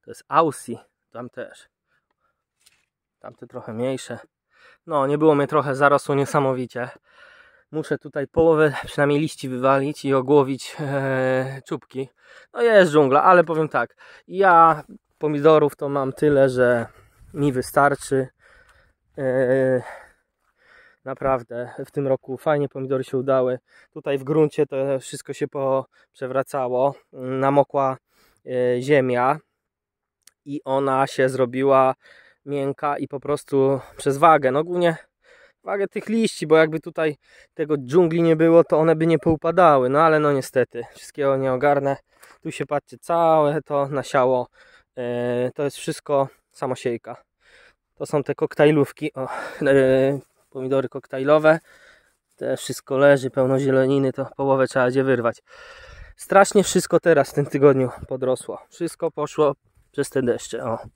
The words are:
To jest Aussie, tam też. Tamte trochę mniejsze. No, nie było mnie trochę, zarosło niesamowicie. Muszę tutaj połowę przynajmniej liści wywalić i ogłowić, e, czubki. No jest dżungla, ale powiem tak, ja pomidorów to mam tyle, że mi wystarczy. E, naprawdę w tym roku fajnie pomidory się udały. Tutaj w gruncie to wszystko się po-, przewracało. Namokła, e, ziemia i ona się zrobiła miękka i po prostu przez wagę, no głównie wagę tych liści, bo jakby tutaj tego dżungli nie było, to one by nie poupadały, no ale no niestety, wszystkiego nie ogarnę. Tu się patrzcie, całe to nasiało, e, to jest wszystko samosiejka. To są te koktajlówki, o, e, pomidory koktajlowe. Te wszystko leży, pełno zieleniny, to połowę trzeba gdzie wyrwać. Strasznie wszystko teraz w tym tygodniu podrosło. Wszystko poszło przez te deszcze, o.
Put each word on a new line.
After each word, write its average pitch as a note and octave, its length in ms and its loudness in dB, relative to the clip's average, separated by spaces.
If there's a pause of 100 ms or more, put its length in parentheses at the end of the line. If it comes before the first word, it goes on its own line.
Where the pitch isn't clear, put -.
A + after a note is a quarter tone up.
To - 100 -20
jest - 160 -20
Aussie, C#3 520 -2 (320)
tam A#2+ 180 -14
też. - 400 -18 (1500)
Tamte A#2+ 280 -20
trochę A#2+ 260 -14
mniejsze. B2+ 460 -8 (680)
No, C#3+ 200 0
nie D3 100 0
było D3+ 180 6
mnie C#3+ 120 0
trochę, C#3+ 280 -2
zarosło C#3+ 400 2
niesamowicie. C3 760 -2 (840)
Muszę D3+ 260 -6
tutaj C#3 300 -10
połowę D#3 460 2 (120)
przynajmniej D3 340 -2
liści C#3+ 300 -8
wywalić C3+ 560 -2
i C3+ 80 0
ogłowić, C3+ 680 0
e, C3+ 880 -4
czubki. C3 420 -10 (440)
No A#3 80 -6
jest G3+ 300 6
dżungla, D3 320 4
ale F3+ 200 6
powiem D#3+ 260 -2
tak, A#2 260 -4 (320)
ja E3 560 4 (340)
pomidorów D3+ 580 2
to C#3+ 140 -8
mam C3+ 240 -4
tyle, C#3 360 2
że B2 380 0 (460)
mi D3 180 -2
wystarczy. C3+ 760 -2 (880)
E, C3 680 0 (1200)
naprawdę B2 680 -6 (120)
w - 60 -20
tym C#3 160 -4
roku C3 300 -4
fajnie D3 320 -2
pomidory C3 340 -6
się C3 140 -6
udały. B2+ 420 0 (340)
Tutaj C#3+ 240 -6
w C3+ 60 -8
gruncie D3+ 420 0
to C3+ 340 -4
wszystko - 340 -14
się C#3+ 140 -6
po-, C3+ 380 -2 (280)
przewracało. C3 840 -2 (180)
Namokła, C3+ 840 0 (480)
e, B2 360 -2
ziemia C3 580 2 (1080)
i C#3+ 180 -10
ona C3+ 440 0
się C3 220 0
zrobiła C3 680 0 (500)
miękka C#3+ 520 -6
i C#3+ 100 -8
po C3+ 120 -12
prostu C#3 600 -2 (180)
przez C#3 200 -4
wagę, D3 340 4
no D3 120 -2
głównie F3 340 -2 (680)
wagę G3 240 -4
tych - 220 -10
liści, G#3+ 380 -2
bo D#3+ 100 6
jakby D#3+ 220 2
tutaj D#3+ 380 -6 (360)
tego D3+ 240 -4
dżungli D#3+ 440 2
nie E3 140 4
było, E3 280 6
to D#3+ 160 0
one D#3+ 160 2
by D#3+ 120 -2
nie E3 120 2
poupadały, D#3+ 680 2
no C#3+ 120 2
ale D#3 180 4
no D3 120 2
niestety, B2+ 520 -4 (120)
wszystkiego C#3 420 -4
nie C3+ 160 -2
ogarnę. C#3 440 0 (440)
Tu E3 100 -10
się D3 140 -10
patrzcie, C#3+ 320 -8
całe D#3+ 640 2
to C#3+ 260 -4
nasiało, C3 600 0 (500)
e, B2 540 -4
to D3+ 120 -8
jest C#3+ 140 -6
wszystko C#3 500 -4 (240)
samosiejka. B2 720 -8 (720)
To D3 100 -12
są D3 180 -4
te C#3+ 120 -6
koktajlówki, D3+ 800 0
o, C3 140 -10 (340)
e, C3+ 580 2 (300)
pomidory C3 400 -4
koktajlowe. D3+ 720 2 (760)
Te C3 220 -6
wszystko - 400 -8
leży, C#3 320 4
pełno C3+ 300 0
zieleniny, C3+ 540 0
to C3 240 -8
połowę C3+ 300 0
trzeba B2+ 220 0
gdzie C3 140 0
wyrwać. A#2+ 380 0 (760)
Strasznie G3 480 2
wszystko - 360 0
teraz D3+ 320 2
w - 20 -18
tym C#3+ 120 -2
tygodniu C3+ 440 4 (180)
podrosło. B2+ 640 -6
Wszystko E3 420 -8
poszło D3+ 440 -2 (360)
przez - 180 -6
te C3+ 120 -2
deszcze, A#2 420 -4
o. A2+ 140 -6 (180)